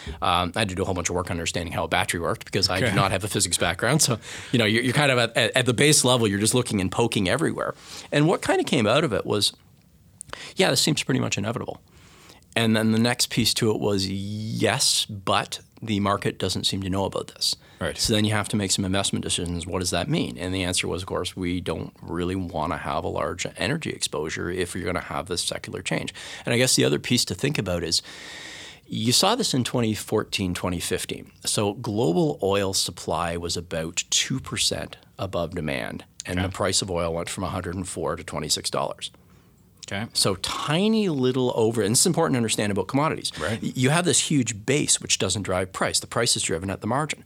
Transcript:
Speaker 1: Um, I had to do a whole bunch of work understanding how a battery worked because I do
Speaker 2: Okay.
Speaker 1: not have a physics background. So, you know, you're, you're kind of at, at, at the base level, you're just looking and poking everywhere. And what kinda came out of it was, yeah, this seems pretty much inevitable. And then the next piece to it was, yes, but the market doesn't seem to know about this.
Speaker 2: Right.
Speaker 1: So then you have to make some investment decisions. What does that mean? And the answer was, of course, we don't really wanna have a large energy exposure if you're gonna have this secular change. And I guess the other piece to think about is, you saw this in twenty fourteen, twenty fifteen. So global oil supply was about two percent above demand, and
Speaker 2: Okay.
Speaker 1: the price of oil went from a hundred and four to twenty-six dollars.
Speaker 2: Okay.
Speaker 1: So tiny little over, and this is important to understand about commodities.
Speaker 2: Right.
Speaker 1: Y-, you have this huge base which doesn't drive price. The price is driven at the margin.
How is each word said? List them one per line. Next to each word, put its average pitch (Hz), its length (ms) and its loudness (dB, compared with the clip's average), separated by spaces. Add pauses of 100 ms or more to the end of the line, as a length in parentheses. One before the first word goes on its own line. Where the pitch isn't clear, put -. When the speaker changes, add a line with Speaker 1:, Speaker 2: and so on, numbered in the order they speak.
(220)
Speaker 1:
Um, 90 340 2
I 107 40 0
had 110 100 0
to 92 60 -6
do 98 80 -2
a - 20 0
whole 92 100 -2
bunch 90 140 -4
of 90 60 -4
work 90 140 -2
understanding 85 440 -4
how 87 100 -2
a 80 60 -4
battery 90 320 0
worked 82 240 -2
because - 240 0
I 92 100 0
do 127 80 2
Speaker 2:
Okay. 98 80 2
Speaker 1:
not 98 160 4
have 98 140 -2
a - 20 -2
physics 95 300 0
background. 113 440 2
So, 117 160 2 (340)
you 127 80 2
know, 113 60 6
you're, 110 180 4
you're 123 100 2
kind 143 180 4
of 127 80 6
at, 113 180 2
at, 113 200 4
at 127 80 4
the 123 80 4
base 147 320 6
level, 123 220 6
you're 98 120 2
just 107 140 2
looking 120 260 2
and 90 120 0
poking 117 360 2
everywhere. 131 480 0 (360)
And 147 160 6
what 240 140 2
kinda 359 220 2
came 120 240 2
out 139 160 4
of 139 80 0
it 92 140 0
was, 107 260 2 (1040)
yeah, 180 140 4
this 135 100 2
seems - 240 2
pretty 127 160 0
much 117 180 0
inevitable. 104 440 -4 (720)
And 113 200 4
then 110 180 4
the 110 60 4
next 120 320 2
piece 113 240 2
to 110 160 2
it - 80 0
was, 98 300 0
yes, 107 960 0
but 101 540 -2 (220)
the 110 180 0
market 101 380 0
doesn't 98 280 -2
seem 95 180 0
to 95 60 -4
know 98 160 0
about - 240 -4
this. - 260 -2 (240)
Speaker 2:
Right. 82 180 -2
Speaker 1:
So - 160 2
then 107 100 4
you 104 100 2
have 104 160 0
to - 60 -2
make 101 160 0
some 98 140 0
investment 95 380 0
decisions. 87 420 -4
What 92 140 -4
does 90 100 -2
that 87 180 0
mean? 135 300 -2
And 92 160 -4
the 95 100 0
answer 90 240 0
was, 87 140 -4
of 92 60 -10
course, 87 280 -4
we 90 240 -2
don't 90 320 -6 (100)
really 87 340 -2
wanna 82 420 -2
have 78 260 -2
a 90 60 -2
large 87 380 -4 (100)
energy 143 320 -2
exposure 80 640 -4
if 90 240 -2
you're 92 100 -6
gonna 87 160 0
have 73 240 -6
this 107 180 -2
secular 95 380 -6
change. - 320 -4 (320)
And 127 80 0
I 120 40 4
guess 127 180 4
the 127 100 6
other 143 140 2
piece 123 260 2
to 95 100 -4
think 147 220 -2
about 87 260 -2
is, 82 180 0 (920)
you 117 200 0
saw 196 220 4
this 254 180 -2
in 131 100 2
twenty 113 320 0
fourteen, 104 580 -2
twenty 87 280 -2
fifteen. - 500 -6 (140)
So 104 300 0
global 147 680 0
oil 98 300 2
supply 85 640 -2
was 85 180 -4
about 82 540 -6
two - 320 0
percent - 560 -4 (200)
above 90 380 -4
demand, 69 480 -4 (220)
and 92 140 -2
Speaker 2:
Okay. 92 80 2
Speaker 1:
the 92 40 -2
price 95 300 0
of 92 100 -4
oil 85 220 0
went 85 160 -4
from 98 160 -4
a 78 40 -4
hundred 90 260 -6
and 92 120 -6
four 80 300 -4
to 85 80 -12
twenty-six - 440 -4
dollars. - 400 -4 (800)
Speaker 2:
Okay. 101 220 -6
Speaker 1:
So - 240 2
tiny 208 720 2
little 127 480 2
over, 113 260 4
and 101 120 4
this - 80 4
is - 40 6
important 165 280 4
to 127 60 2
understand 107 340 0
about - 160 -2
commodities. 139 500 0
Speaker 2:
Right. 113 220 -2
Speaker 1:
Y-, 135 140 -4
you 131 160 4
have 175 120 4
this 156 160 4 (100)
huge 113 360 0
base - 340 2
which - 200 -2
doesn't 98 240 0
drive 95 280 -2
price. - 300 0
The - 60 -14
price 120 280 2
is 110 80 -2
driven 92 260 -2
at 95 120 -4
the 104 60 -4
margin. 143 380 -2